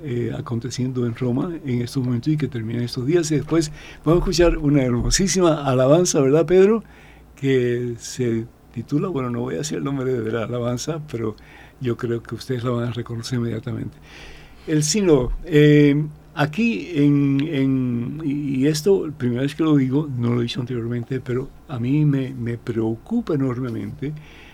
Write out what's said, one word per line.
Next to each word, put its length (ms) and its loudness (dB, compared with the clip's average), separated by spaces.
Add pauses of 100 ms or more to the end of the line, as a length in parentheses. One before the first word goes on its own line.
eh, 320 -4
aconteciendo 680 -4
en 120 -4
Roma 360 -2 (120)
en 180 -2
estos 220 -4
momentos 280 0
y 40 2
que 100 -2
termina 380 -4
estos 220 -6
días, 260 2
y 40 4
después 360 0 (320)
vamos 160 4
a 40 0
escuchar 340 4
una 240 4
hermosísima 840 2
alabanza, 560 4
¿verdad, 260 4
Pedro? 380 6 (500)
Que 640 0
se 480 -2 (260)
titula, 360 -2
bueno, 220 -4
no 100 -4
voy 160 -4
a 20 -4
decir 200 -6
el 60 -4
nombre 280 -2
de 180 -2
la 140 -2
alabanza, 560 -4 (100)
pero 240 -4 (460)
yo 160 -2
creo 260 -4
que 140 -10
ustedes 260 -6
la 80 -2
van 180 -2
a 40 -6
reconocer 460 -6
inmediatamente. 580 -6 (720)
El 160 2
sínodo, 480 4 (120)
eh, 600 6 (300)
aquí 600 -2
en, 460 4 (100)
en, 720 -2
y, 360 -4
y 100 2
esto, 480 0
primera 260 -2
vez 140 -4
que 80 0
lo 120 4
digo, 400 0
no 180 0
lo 60 0
he 40 0
dicho 160 -6
anteriormente, 600 -4
pero 280 -6 (180)
a 140 -8
mí 240 2
me, 300 0
me 240 -6
preocupa 760 -4
enormemente 760 -4 (420)